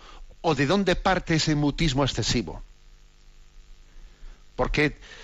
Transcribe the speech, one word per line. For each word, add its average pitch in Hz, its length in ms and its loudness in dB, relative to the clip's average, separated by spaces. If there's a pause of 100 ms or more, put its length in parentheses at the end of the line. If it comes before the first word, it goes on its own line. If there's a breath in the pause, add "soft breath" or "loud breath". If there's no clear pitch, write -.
(420 loud breath)
o 160 140 2
de 139 100 2
dónde 180 300 4
parte 175 400 0
ese 151 200 2
mutismo 143 480 2
excesivo. 110 580 -2 (1900 soft breath)
Porque, 143 420 0 (260 loud breath)